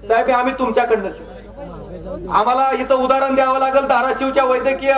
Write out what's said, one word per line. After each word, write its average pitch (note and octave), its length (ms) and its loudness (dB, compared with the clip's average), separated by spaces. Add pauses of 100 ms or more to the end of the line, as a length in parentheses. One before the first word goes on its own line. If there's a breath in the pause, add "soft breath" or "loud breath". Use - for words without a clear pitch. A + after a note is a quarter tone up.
साहेब, A3+ 180 2
हे B3+ 60 2
आम्ही B3+ 220 0
तुमच्याकडनं A3+ 560 0
शिकलो. - 1200 -14
आम्हाला B3+ 420 2
इथं C4 200 0
उदाहरण C4 400 2
द्यावं C4+ 240 2
लागेल C4+ 280 2
धाराशिवच्या C4 580 0
वैद्यकीय C4+ 540 0